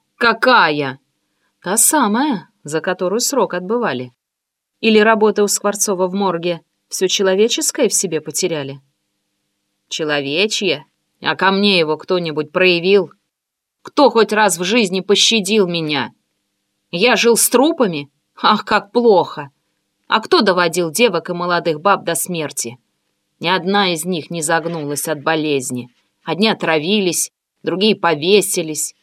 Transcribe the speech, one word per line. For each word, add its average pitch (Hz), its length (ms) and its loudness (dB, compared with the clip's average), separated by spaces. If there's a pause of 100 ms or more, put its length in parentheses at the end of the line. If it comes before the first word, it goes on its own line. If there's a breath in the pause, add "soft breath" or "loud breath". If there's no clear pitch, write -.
(160)
«Какая?» 170 840 2 (640)
«Та 185 140 -4
самая, 247 720 0 (160)
за 151 160 -4
которую 185 400 -4
срок 233 340 -2
отбывали. 180 580 -4 (680)
Или 220 180 4
работа 208 440 4
у 202 60 2
Скворцова 202 600 -2
в 180 60 -8
морге 175 460 -2 (280)
всё - 180 -2
человеческое 208 840 0
в - 60 -2
себе 160 260 -2
потеряли?» 147 600 -6 (1080)
«Человечье? 151 960 -2 (380)
А 151 120 -2
ко 190 160 2
мне 196 280 2
его 156 180 0
кто-нибудь 156 560 -4
проявил? 185 600 2 (680)
Кто 277 280 4
хоть 226 220 2
раз 202 260 2
в 180 60 -4
жизни 190 360 0
пощадил 202 680 2
меня? 151 460 -4 (800)
Я 214 260 2
жил 226 200 2
с - 120 0
трупами? 247 600 0 (300)
Ах, 208 240 2
как 208 280 -2
плохо! 175 580 2 (580)
А 220 120 2
кто 339 200 2
доводил 175 500 0
девок 175 400 0
и - 20 -4
молодых 175 480 -2
баб 190 240 0
до 170 100 -2
смерти? 147 640 -8 (640)
Ни 160 80 -2
одна 185 440 0
из 160 120 -6
них 175 260 -6
не 170 120 -6
загнулась 156 680 -4
от 151 140 -6
болезни. 139 680 -4 (320)
Одни 175 260 0
отравились, 175 840 -2 (300)
другие 190 340 0
повесились, 170 1080 0